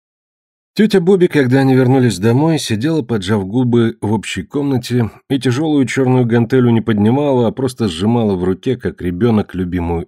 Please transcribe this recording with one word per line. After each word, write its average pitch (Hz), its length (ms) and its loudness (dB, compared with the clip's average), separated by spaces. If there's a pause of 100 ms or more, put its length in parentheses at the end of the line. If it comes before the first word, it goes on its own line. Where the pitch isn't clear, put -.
(760)
Тётя 202 260 2
Бобби, 180 240 4
когда 135 360 2
они 131 120 4
вернулись 127 460 2
домой, 135 400 2
сидела, 143 420 -4
поджав 104 460 -2
губы, 117 540 0
в 104 120 -2
общей 95 300 -6
комнате 123 640 -4 (200)
и 139 100 -2
тяжёлую 135 480 0
чёрную 127 380 2
гантелю 120 440 2
не 113 120 2
поднимала, 120 640 0
а 101 40 -2
просто 123 360 -4
сжимала 104 480 0
в 90 80 -4
руке, 95 340 -2
как - 240 -8
ребёнок, 98 540 0
любимую 85 520 -4